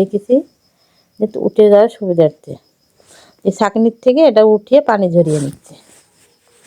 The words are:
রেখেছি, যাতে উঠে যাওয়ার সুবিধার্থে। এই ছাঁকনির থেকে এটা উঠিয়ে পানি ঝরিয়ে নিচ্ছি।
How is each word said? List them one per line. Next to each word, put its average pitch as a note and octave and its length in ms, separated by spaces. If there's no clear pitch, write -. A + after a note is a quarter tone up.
রেখেছি, G3+ 320
যাতে G#3+ 160
উঠে G#3+ 260
যাওয়ার G#3+ 240
সুবিধার্থে। E3+ 560
এই G3 140
ছাঁকনির A3+ 460
থেকে B3+ 160
এটা G#3+ 120
উঠিয়ে B3 260
পানি G3+ 240
ঝরিয়ে D#3 300
নিচ্ছি। - 300